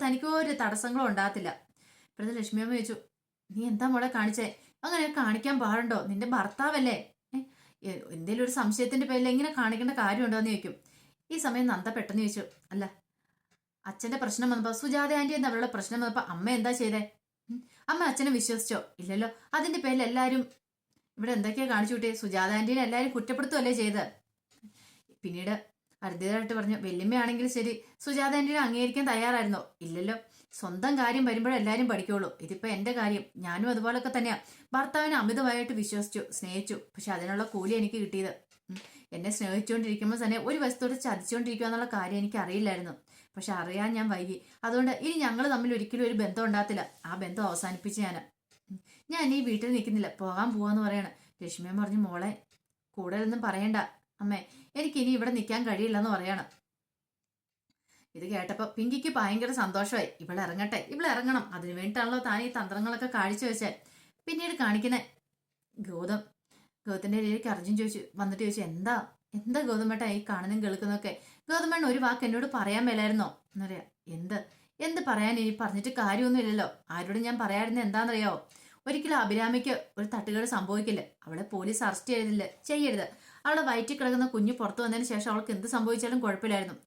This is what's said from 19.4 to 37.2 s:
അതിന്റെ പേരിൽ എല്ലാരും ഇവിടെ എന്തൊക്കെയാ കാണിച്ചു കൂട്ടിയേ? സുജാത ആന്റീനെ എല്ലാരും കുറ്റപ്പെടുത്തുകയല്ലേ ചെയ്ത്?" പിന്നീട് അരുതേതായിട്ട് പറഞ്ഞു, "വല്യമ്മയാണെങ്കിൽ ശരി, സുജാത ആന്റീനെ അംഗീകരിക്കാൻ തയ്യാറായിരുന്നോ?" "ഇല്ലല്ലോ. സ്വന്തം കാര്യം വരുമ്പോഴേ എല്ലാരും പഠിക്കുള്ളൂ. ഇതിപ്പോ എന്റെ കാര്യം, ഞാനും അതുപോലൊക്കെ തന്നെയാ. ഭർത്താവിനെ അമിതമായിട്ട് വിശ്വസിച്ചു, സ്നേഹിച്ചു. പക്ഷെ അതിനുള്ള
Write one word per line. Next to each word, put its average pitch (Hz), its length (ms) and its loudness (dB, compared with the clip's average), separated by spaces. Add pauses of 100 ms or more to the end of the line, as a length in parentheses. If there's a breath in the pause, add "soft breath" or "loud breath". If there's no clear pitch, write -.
അതിന്റെ 320 260 0
പേരിൽ 262 240 2
എല്ലാരും 254 420 2 (720)
ഇവിടെ 226 140 -2
എന്തൊക്കെയാ 220 380 0
കാണിച്ചു 214 260 2
കൂട്ടിയേ? 226 200 0
സുജാത 190 360 0
ആന്റീനെ 233 320 2
എല്ലാരും 240 260 0
കുറ്റപ്പെടുത്തുകയല്ലേ 254 640 0
ചെയ്ത്?" 208 380 0 (1120 soft breath)
പിന്നീട് 185 440 -4 (380)
അരുതേതായിട്ട് 196 500 -2
പറഞ്ഞു, 214 240 0
"വല്യമ്മയാണെങ്കിൽ 233 680 0
ശരി, 233 360 -2 (160 loud breath)
സുജാത 277 360 0
ആന്റീനെ 285 240 2
അംഗീകരിക്കാൻ 247 460 2
തയ്യാറായിരുന്നോ?" 226 600 2 (160)
"ഇല്ലല്ലോ. 175 340 -2 (380 soft breath)
സ്വന്തം 196 440 0
കാര്യം 254 280 4
വരുമ്പോഴേ 233 320 2
എല്ലാരും 226 300 2
പഠിക്കുള്ളൂ. 196 540 0
ഇതിപ്പോ 190 260 -8
എന്റെ 208 240 -2
കാര്യം, 208 320 2 (140)
ഞാനും 180 320 0
അതുപോലൊക്കെ 240 480 0
തന്നെയാ. 233 200 0 (360 loud breath)
ഭർത്താവിനെ 302 420 2
അമിതമായിട്ട് 240 580 2
വിശ്വസിച്ചു, 208 460 -2 (120)
സ്നേഹിച്ചു. 196 420 -6
പക്ഷെ - 380 -8
അതിനുള്ള 190 320 -2